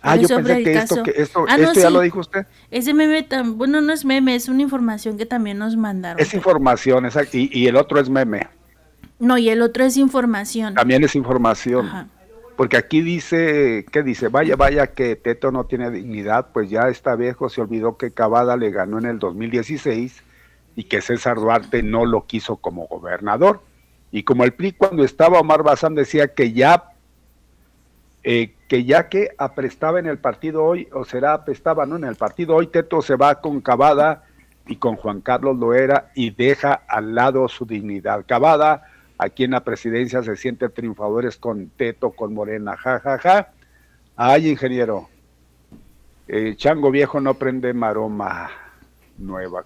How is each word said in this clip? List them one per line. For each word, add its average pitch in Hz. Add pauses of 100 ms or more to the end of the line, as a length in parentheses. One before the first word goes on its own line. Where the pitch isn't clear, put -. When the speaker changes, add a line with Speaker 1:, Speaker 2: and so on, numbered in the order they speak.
Speaker 1:
Ah, 147
Speaker 2:
Pero 165
Speaker 1:
yo 175
Speaker 2:
sobre 254
Speaker 1:
pensé -
Speaker 2:
el 233
Speaker 1:
que 160
esto 226
Speaker 2:
caso. 240
Speaker 1:
que -
esto, 165
Speaker 2:
Ah, 147
no, 156
Speaker 1:
¿esto 208
ya 175
Speaker 2:
sí. 165
Speaker 1:
lo 180
dijo 175
usted? 196 (240)
Speaker 2:
Ese 254
meme 311
tam-, 240
bueno, 269
no 302
es 302
meme, 262
es 240
una 262
información 233
que 214
también 220
nos 220
mandaron. 185
Speaker 1:
Es 156
información, 131
exacto, 139
y, 135
y 123
el 123
otro 147
es 131
meme. 123 (720)
Speaker 2:
No, 247
y 233
el 226
otro 233
es 254
información. 233
Speaker 1:
También 127
es 147
información. 120
Speaker 2:
Ajá. 87 (500)
Speaker 1:
Porque 127
aquí 156
dice, 151
¿qué 151
dice? 123
Vaya, 151
vaya 139
que 120
Teto 120
no 127
tiene 123
dignidad, 107
pues 107
ya 113
está 123
viejo, 123
se -
olvidó 113
que 123
Cavada 120
le 113
ganó 98
en 113
el 117
dos 95
mil 113
dieciséis 123 (500)
y 220
que 107
César 120
Duarte 113
no 113
lo 113
quiso 110
como 85
gobernador. 104 (480)
Y 104
como 123
el 123
pri 185
cuando 170
estaba 165
Omar 156
Bazán 151
decía 143
que 120
ya, 139 (1300)
eh, 117 (140)
que 123
ya 156
que 196
aprestaba 143
en 170
el 147
partido 156
hoy, 175
o 131
será 131
aprestaba, 156
¿no? 151
En 165
el 120
partido 160
hoy, 160
Teto 165
se 135
va 143
con 143
Cavada 147 (420)
y -
con 113
Juan 104
Carlos 127
Loera 127
y 117
deja 139 (120)
al 110
lado 127
su -
dignidad. 104
Cavada, 151 (320)
aquí 101
en 127
la 127
presidencia 120
se 110
siente 123
triunfadores 110
con 104
Teto, 117
con 107
Morena, 104
ja, 127
ja, 135
ja. 190 (680)
Ay, 143
ingeniero, 123 (1200)
eh, 107
chango 143
viejo 143
no 135
prende 127
maroma 107 (640)
nueva, 92